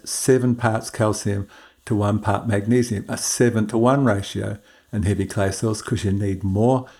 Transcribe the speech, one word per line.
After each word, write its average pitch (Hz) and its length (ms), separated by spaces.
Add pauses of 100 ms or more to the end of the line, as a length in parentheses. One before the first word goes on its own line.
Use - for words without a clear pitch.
seven 123 500
parts 117 360
calcium 101 580 (380)
to 113 80
one 104 240
part 104 280
magnesium, 110 600
a - 80
seven-to-one 117 880
ratio 104 540 (340)
in 107 100
heavy 101 240
clay 98 240
soils, 110 320
'cause - 220
you 98 80
need 98 320
more 123 420 (120)